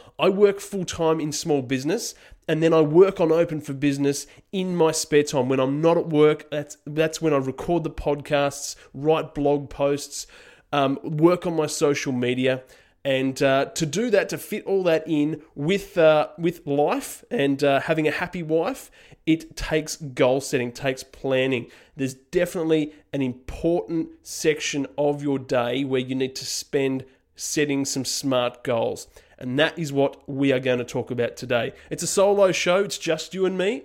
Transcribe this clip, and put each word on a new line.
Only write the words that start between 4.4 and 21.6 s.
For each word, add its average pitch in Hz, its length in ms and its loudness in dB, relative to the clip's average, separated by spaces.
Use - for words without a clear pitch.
in 185 200 -2
my 160 200 4
spare 147 300 2
time. 139 260 0
When 131 100 2
I'm 139 220 0
not 165 160 4
at 170 100 -2
work, 151 420 4
that's, 147 360 -8
that's 156 360 -2
when 156 120 2
I 143 40 4
record 135 460 -2
the 156 80 -6
podcasts, 143 840 -4
write 151 420 0
blog 143 340 0
posts, - 580 -4
um, 139 320 0
work 165 420 2
on 165 120 -2
my 151 100 0
social 143 460 0
media. 127 500 0
And, 135 380 0
uh, 135 220 2
to - 200 -4
do 185 260 -2
that, 190 180 2
to 160 80 -6
fit - 260 -8
all 190 200 0
that 160 220 2
in 151 360 0
with, 185 420 -2
uh, 156 400 6
with 170 280 -4
life 151 640 -2
and, 139 320 0
uh, 139 200 4
having 160 260 0
a 151 40 2
happy 175 300 -6
wife, 165 480 -2
it 160 320 0
takes 156 400 -4
goal 131 420 0
setting, 123 320 -4
takes 131 320 -6
planning. 131 680 -2